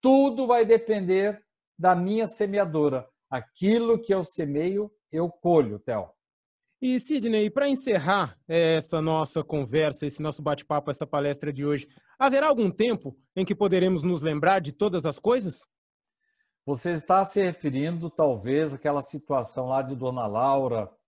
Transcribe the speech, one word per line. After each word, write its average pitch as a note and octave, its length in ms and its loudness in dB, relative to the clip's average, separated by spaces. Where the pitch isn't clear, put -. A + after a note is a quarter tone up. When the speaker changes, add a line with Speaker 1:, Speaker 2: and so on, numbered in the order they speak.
Speaker 1:
Tudo C4+ 440 4
vai A#3+ 200 4
depender G3+ 760 2
da F3+ 180 4
minha G#3 320 -2
semeadura. E3 800 -2
Aquilo A3+ 720 0
que - 120 0
eu F#3 100 0
semeio, E3+ 680 -4
eu E3+ 180 -2
colho, D3+ 500 2
Theo. G#2+ 300 -6
Speaker 2:
E, B3+ 180 0
Sidney, A3 500 0
pra C#4 180 0
encerrar G3 720 0
essa E3 540 0
nossa D#3+ 420 -2
conversa, D3 600 -2
esse C#3+ 160 -8
nosso D3+ 200 -6
bate-papo, D3 500 -4
essa C#3 160 -6
palestra C#3+ 440 -4
de C#3 140 -6
hoje, C#3+ 220 -2
haverá C4+ 280 2
algum A#3 220 2
tempo G#3 480 -2
em F#3+ 80 -2
que F#3 120 -2
poderemos F#3 480 2
nos E3+ 180 0
lembrar D#3 380 2
de D3 120 -8
todas F3+ 340 -2
as D3+ 120 -4
coisas? G#3+ 500 -2
Speaker 1:
Você C#3+ 260 -4
está F#3 320 2
se G3 180 -2
referindo, E3 680 -4
talvez, C#3 640 0
àquela C#3+ 280 -2
situação C3 680 -6
lá C3+ 140 0
de C3 140 -6
Dona B2+ 320 -6
Laura A#2+ 640 0